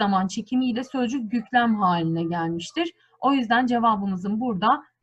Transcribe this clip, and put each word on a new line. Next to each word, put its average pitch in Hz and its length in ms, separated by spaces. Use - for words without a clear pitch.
zaman 196 260
çekimiyle 247 560
sözcük 247 500
yüklem 233 420
haline 170 480
gelmiştir. 170 680
O 277 140
yüzden 247 320
cevabımızın 208 760
burada 240 440